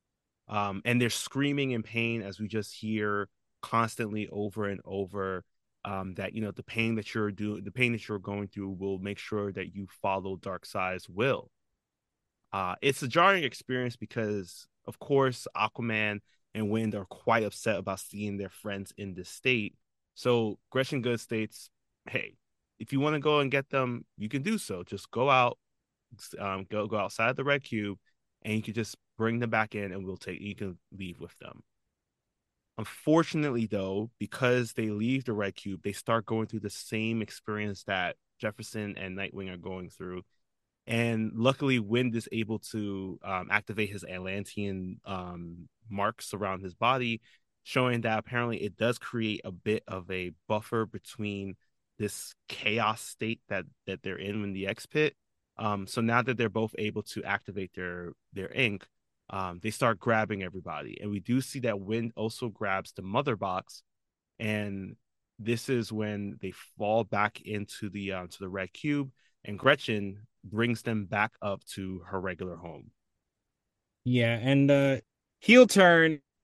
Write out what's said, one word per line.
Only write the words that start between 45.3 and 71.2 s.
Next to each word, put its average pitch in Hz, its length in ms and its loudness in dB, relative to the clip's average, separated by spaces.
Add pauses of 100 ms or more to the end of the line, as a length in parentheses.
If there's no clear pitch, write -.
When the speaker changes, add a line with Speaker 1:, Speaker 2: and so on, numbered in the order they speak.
Speaker 1:
marks 101 440 -2
around 95 280 -2
his 92 120 -8
body, 120 480 2 (420)
showing 123 380 2
that 110 160 2
apparently 120 460 -2
it 101 140 -4
does 120 200 4
create 110 460 -2
a - 80 -8
bit 107 360 -2
of 92 220 -8
a 90 220 -4 (160)
buffer 110 380 0
between 101 720 -6 (420)
this - 340 -6 (140)
chaos 107 540 0
state - 480 -6
that, 95 160 -2 (200)
that 95 160 -8
they're 95 160 -6
in, 101 260 -4
in 98 100 -4
the 95 120 -4
X 101 200 -4
Pit. 151 300 2 (420)
Um, 104 280 0
so - 160 -4
now 117 200 6
that 120 160 0
they're 113 120 2
both 110 300 -2
able 107 240 -2
to - 200 -8
activate 98 520 -4
their, 87 380 -6 (200)
their 95 200 -6
ink, 107 340 0 (420)
um, 92 320 -6
they 110 80 -4
start 110 300 2
grabbing 107 420 0
everybody. 85 580 -8
And 104 120 -6
we 101 80 -4
do 123 200 0
see 135 200 -6
that 113 200 -2
Wind 113 360 -4
also 110 340 -4
grabs 95 440 -4
the 92 100 -12
mother 117 320 0
box. 92 480 -4 (560)
And 104 560 -4 (420)
this 117 320 -2
is 117 220 0
when 104 500 -4
they 95 100 -6 (280)
fall 107 240 2
back 104 380 0
into 104 480 -6
the, 98 240 -6
uh, 90 120 -6
to - 140 -16
the 95 100 -6
Red 95 240 -4
Cube, 143 380 -2 (340)
and 101 140 -8
Gretchen 104 680 2 (180)
brings 113 380 0
them 107 240 0
back 104 360 0